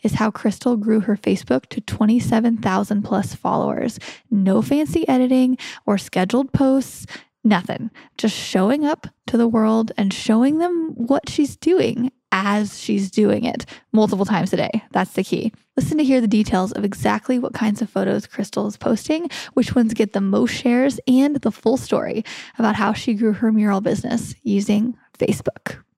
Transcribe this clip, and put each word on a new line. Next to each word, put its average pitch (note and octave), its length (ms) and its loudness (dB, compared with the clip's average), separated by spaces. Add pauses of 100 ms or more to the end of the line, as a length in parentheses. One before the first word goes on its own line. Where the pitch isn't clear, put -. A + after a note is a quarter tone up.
is A3 100 0
how G#3+ 180 0
Crystal A#3 460 -2
grew G#3+ 240 2
her G#3 160 0
Facebook G#3 540 -2
to - 100 -8
twenty-seven A3+ 760 2
thousand G3+ 440 0
plus G3+ 320 -2
followers. - 640 -2 (320)
No G3 300 4
fancy D4+ 480 0
editing B3+ 480 4 (300)
or G3+ 100 2
scheduled G#3+ 560 0
posts, C4+ 540 0 (360)
nothing. G#3 480 0 (280)
Just G#3+ 180 0
showing A#3 480 0
up D4 220 -2 (220)
to A#3 100 2
the A#3 100 4
world A3 480 2
and G3 160 0
showing B3+ 460 2
them E4+ 360 0
what A#3+ 360 -2
she's - 260 0
doing C4+ 560 0 (220)
as G3+ 460 0
she's G3 300 -2
doing G#3 340 2
it - 220 -4 (260)
multiple G#3 320 4
times F#3+ 300 0
a - 20 0
day. - 260 -2 (100)
That's F#3 200 0
the F#3 100 -2
key. G#3 300 -2 (240)
Listen D4+ 220 0
to D4+ 60 4
hear C4 140 4
the A#3 80 2
details G#3 460 2
of - 100 -6
exactly G#3+ 560 -2
what A#3+ 140 -4
kinds G#3+ 300 -2
of G#3 80 -6
photos G3 360 -2
Crystal - 400 -6
is G#3 120 -8
posting, D4+ 500 -2 (240)
which - 220 0
ones A#3 180 2
get A3 220 -2
the G3 80 0
most G#3 320 0
shares, B3+ 520 0
and C#4 300 4
the A3+ 140 -2
full A#3 260 0
story - 480 -4 (340)
about A3 160 2
how G#3 200 0
she - 180 -4
grew G#3+ 220 0
her A3 180 0
mural G#3 300 2
business - 520 -4 (100)
using G#3 520 0 (220)
Facebook. - 680 -4 (140)